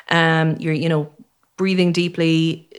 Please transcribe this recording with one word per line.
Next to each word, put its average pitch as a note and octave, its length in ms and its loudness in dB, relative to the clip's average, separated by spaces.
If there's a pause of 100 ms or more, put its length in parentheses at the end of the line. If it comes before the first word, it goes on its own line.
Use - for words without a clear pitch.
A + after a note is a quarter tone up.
(100)
um, D#3+ 500 2
you're, D#3+ 140 -4
you D#3+ 140 -2
know, D3+ 220 -2 (460)
breathing F#3 340 0
deeply, E3 800 0 (100)